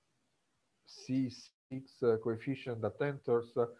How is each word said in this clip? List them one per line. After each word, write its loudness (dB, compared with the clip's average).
C -4
six, -14
uh, 6
coefficient -4
that -2
enters, 2
uh, 4